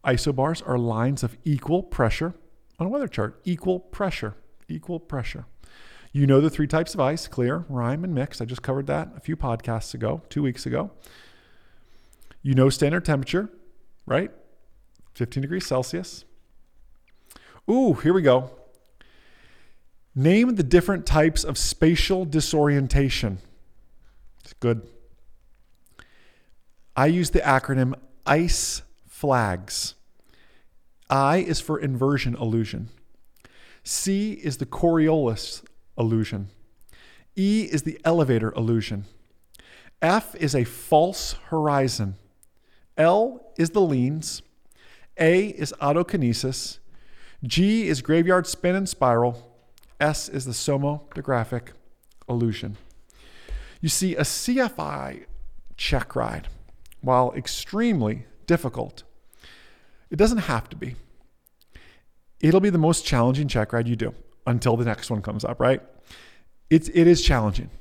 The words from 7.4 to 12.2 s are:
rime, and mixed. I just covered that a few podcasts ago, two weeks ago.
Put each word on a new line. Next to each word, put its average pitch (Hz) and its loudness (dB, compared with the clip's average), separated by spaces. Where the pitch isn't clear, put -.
rime, 131 -4
and 180 -4
mixed. 135 -4
I 117 -6
just 123 -10
covered 139 -4
that 151 -4
a 147 -18
few 160 -6
podcasts 117 -4
ago, 127 -4
two 147 -2
weeks 127 -4
ago. 131 -4